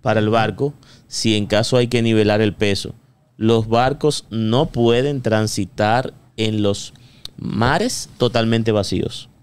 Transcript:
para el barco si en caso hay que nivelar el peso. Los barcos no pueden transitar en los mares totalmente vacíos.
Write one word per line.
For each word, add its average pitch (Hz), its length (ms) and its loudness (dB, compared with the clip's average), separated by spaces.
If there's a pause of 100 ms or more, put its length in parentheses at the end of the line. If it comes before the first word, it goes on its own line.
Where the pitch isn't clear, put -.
para 110 180 0
el 107 100 0
barco 113 420 0 (360)
si - 280 0
en 104 80 0
caso 107 320 0
hay 120 120 2
que 123 120 0
nivelar 107 400 2
el 107 140 2
peso. 101 400 -2 (420)
Los 113 320 2
barcos 131 640 0
no 113 340 0
pueden 127 560 0
transitar 110 920 -2 (240)
en 107 240 0
los 101 320 -2 (420)
mares 147 800 -2
totalmente 113 560 0
vacíos. - 560 -2 (140)